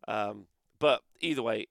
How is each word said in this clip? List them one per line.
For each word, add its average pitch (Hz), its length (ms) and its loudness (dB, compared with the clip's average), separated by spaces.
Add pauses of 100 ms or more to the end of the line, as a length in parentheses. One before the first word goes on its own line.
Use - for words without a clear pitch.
Um, 104 380 -4 (320)
but 147 240 4 (180)
either 139 220 -2
way, 110 280 -2